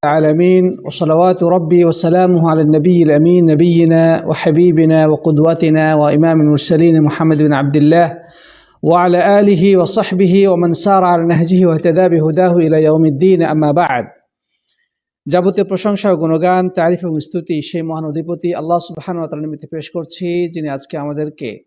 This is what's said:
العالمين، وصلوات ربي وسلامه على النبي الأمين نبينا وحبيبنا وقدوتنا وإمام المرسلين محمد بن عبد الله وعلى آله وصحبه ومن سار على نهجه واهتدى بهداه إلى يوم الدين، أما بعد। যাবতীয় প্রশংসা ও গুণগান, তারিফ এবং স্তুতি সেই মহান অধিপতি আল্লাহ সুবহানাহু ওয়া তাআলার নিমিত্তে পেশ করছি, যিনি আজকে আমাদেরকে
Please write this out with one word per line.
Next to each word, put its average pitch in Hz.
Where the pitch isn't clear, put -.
العالمين، 160
وصلوات 175
ربي 175
وسلامه 170
على 160
النبي 156
الأمين 160
نبينا 165
وحبيبنا 160
وقدوتنا 156
وإمام 151
المرسلين 156
محمد 151
بن 151
عبد 139
الله 160
وعلى 175
آله 202
وصحبه 190
ومن 175
سار 190
على 175
نهجه 170
واهتدى 170
بهداه 165
إلى 160
يوم 156
الدين، 175
أما 156
بعد। 143
যাবতীয় 180
প্রশংসা 202
ও 175
গুণগান, 180
তারিফ 170
এবং 160
স্তুতি 170
সেই 170
মহান 160
অধিপতি 165
আল্লাহ 170
সুবহানাহু 165
ওয়া 151
তাআলার 151
নিমিত্তে 147
পেশ 151
করছি, 175
যিনি 156
আজকে -
আমাদেরকে 147